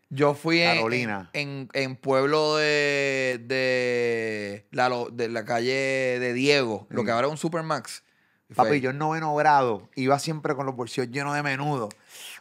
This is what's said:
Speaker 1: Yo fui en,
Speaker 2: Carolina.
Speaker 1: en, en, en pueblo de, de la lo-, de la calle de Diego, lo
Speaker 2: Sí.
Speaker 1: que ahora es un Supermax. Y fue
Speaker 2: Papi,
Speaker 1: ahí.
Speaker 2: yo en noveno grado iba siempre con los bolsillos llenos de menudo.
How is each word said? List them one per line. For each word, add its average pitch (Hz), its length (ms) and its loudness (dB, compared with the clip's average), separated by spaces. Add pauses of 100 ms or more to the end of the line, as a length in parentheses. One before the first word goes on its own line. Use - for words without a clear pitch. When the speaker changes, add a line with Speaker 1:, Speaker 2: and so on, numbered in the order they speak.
Speaker 1:
Yo 143 240 4
fui 165 280 2
en, 170 160 4
Speaker 2:
Carolina. 113 560 -2
Speaker 1:
en, 139 400 -8
en, 139 100 0
en 131 140 -4
pueblo 147 580 2
de, 139 920 0
de 120 1300 0
la 123 180 2
lo-, 120 200 -2
de 117 200 -4
la 117 160 -4
calle 120 260 0 (480)
de 123 140 -2
Diego, 127 560 2
lo 113 120 -2
Speaker 2:
Sí. 110 40 -2
Speaker 1:
que 117 60 0
ahora 120 160 2
es 151 40 -2
un 156 60 -8
Supermax. 160 640 -6 (480)
Y - 40 -20
fue - 120 4
Speaker 2:
Papi, 143 100 4
Speaker 1:
ahí. 135 60 0
Speaker 2:
yo 127 100 -2
en 139 80 -6
noveno 156 360 -2
grado 139 600 4
iba 135 240 2
siempre 151 360 -4
con 135 120 -4
los 131 80 -4
bolsillos 120 340 -4
llenos 143 260 -4
de 147 80 -2
menudo. 139 460 -2 (520)